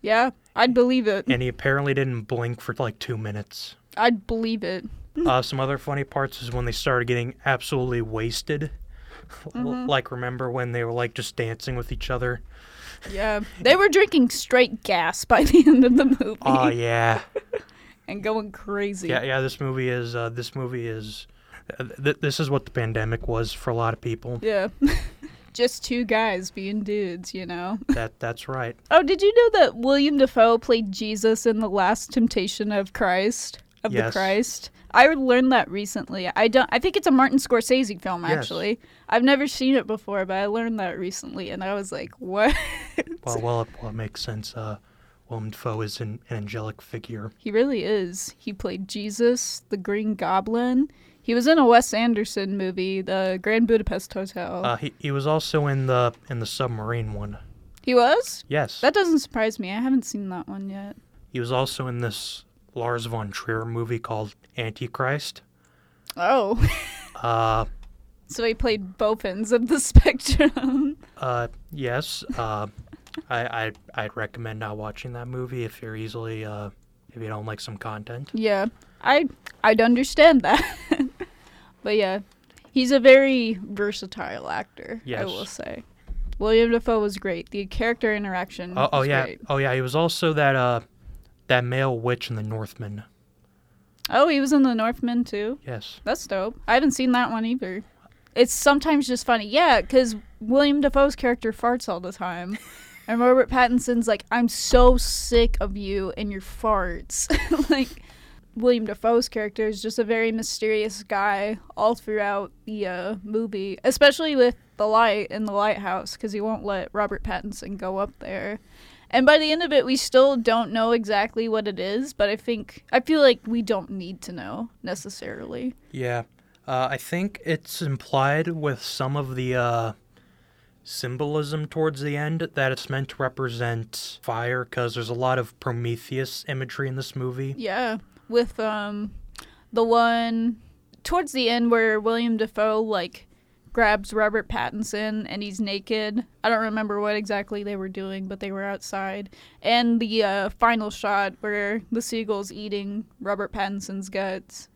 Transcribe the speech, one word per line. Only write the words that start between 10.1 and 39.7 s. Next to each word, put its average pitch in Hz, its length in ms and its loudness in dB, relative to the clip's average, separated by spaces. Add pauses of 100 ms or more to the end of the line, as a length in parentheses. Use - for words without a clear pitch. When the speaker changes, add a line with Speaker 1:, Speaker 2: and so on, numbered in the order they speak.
Speaker 2:
remember 123 400 -6
when 123 220 -4
they 120 100 -2
were, 117 80 -4
like, 120 220 -2
just - 240 -8
dancing 117 400 -4
with - 160 -6
each - 160 -8
other? 123 320 -2 (680)
Speaker 1:
Yeah, 208 280 -2 (220)
they 262 160 6
were - 100 6
drinking 339 440 6
straight - 520 2
gas 170 400 0
by 233 200 6
<laughs> - 20 6
the 320 200 10
end 269 200 10
of 247 100 8
the 269 100 8
movie. 247 360 2
Speaker 2:
Oh, 131 260 4
yeah. 117 540 2 (120)
Speaker 1:
<laughs> - 280 -8 (480)
And 208 120 -8
going 214 300 -2
crazy. 202 560 -6
Speaker 2:
Yeah, 127 160 0
yeah, 135 160 0
this 131 220 -2
movie 131 260 -2
is, 123 300 -2
uh, 117 100 -2
this 117 260 -8
movie 123 360 -6
is, 107 360 -10 (540)
uh, 127 60 -6 (180)
th-, 147 160 2
this 147 220 -2
is 143 80 -2
what 139 160 0
the - 60 -18
pandemic 113 580 -2
was 113 240 -2
for - 160 -8
a 120 40 -2
lot 113 200 0
of - 80 -10
people. 120 400 -6
Speaker 1:
Yeah. 208 260 0 (140)
<laughs> - 720 -2
Just 240 320 -2
two 247 180 -2
guys 214 480 0
being 202 300 -6
dudes, 190 520 -6
you 185 120 -8
know? 175 380 -6
<laughs> - 60 -18
Speaker 2:
That, 117 300 0
that's 117 300 -6
right. 131 260 -6 (160)
Speaker 1:
Oh, 330 120 8
did 349 180 2
you 403 120 6
know 466 260 6
that 277 180 6
William 277 400 4
Dafoe 233 400 6
played 226 340 0
Jesus 214 540 0
in 220 140 2
The 214 100 -2
Last 196 420 0
Temptation 208 600 0
of 202 200 -2
Christ? 196 680 0 (260)
Of 208 80 0
Speaker 2:
Yes. 196 200 0
Speaker 1:
the 196 60 0
Christ? 190 500 0 (220)
I 262 160 10
learned 262 440 4
that 240 200 4
recently. 190 640 -6
I 220 140 4
don't, 254 240 4
I 233 60 4
think - 180 0
it's - 100 0
a 330 40 4
Martin 269 260 4
Scorsese 233 640 2
film, 180 220 -6
Speaker 2:
Yes. 170 80 -2
Speaker 1:
actually. 165 480 -2 (300)
I've 233 140 4
never 277 240 4
seen 262 280 2